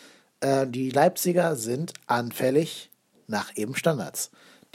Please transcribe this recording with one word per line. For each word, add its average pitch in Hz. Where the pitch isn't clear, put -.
äh, 135
die 131
Leipziger 170
sind 123
anfällig 127
nach 104
eben 107
Standards. 131